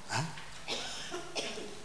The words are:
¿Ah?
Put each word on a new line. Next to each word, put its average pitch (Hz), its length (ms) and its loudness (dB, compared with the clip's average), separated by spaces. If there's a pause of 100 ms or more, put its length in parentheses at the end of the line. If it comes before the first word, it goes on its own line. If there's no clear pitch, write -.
(100)
¿Ah? 131 140 6 (1600)